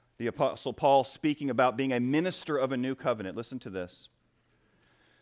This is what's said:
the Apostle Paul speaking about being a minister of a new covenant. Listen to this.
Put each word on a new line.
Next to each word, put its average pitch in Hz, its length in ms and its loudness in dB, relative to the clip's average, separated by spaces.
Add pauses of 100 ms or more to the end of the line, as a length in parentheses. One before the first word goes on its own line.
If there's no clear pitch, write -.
(180)
the 117 80 -4
Apostle 120 480 -2
Paul 135 300 6
speaking 143 480 -2
about 120 260 2
being 135 160 0
a 123 60 2
minister 147 580 0
of 131 140 0
a 135 60 -2
new 131 180 -2
covenant. 107 420 -4
Listen 120 220 -8
to 113 100 -12
this. 92 400 -8 (1120)